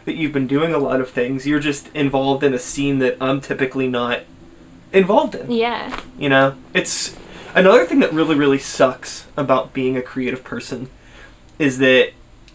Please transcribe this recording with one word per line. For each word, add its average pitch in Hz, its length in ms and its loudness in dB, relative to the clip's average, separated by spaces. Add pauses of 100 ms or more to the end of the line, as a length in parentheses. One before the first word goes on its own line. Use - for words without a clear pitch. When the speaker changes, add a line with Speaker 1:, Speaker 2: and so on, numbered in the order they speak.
Speaker 1:
that - 100 -4
you've 143 180 -4
been 135 140 -2
doing 156 260 0
a 147 60 0
lot 131 200 0
of 131 120 -6
things. 127 340 -4
You're 147 140 0
just 147 340 -4
involved 139 500 0
in 135 120 2
a 123 40 -4
scene 139 400 -2
that 127 220 0
I'm 135 200 -2
typically 131 460 -4
not 120 340 -2 (680)
involved 208 440 2
in. 240 160 -10
Speaker 2:
Yeah. 233 480 -4 (180)
Speaker 1:
You 143 120 -2
know? 135 260 4 (180)
It's - 420 -2 (380)
another 214 320 6
thing 277 140 2
that 208 120 4
really, 156 220 2
really 139 240 4
sucks - 720 -2 (100)
about 131 360 0
being 131 220 -2
a 127 60 -2
creative 127 420 -6
person 127 460 -10 (680)
is 135 180 0
that 131 360 4 (420)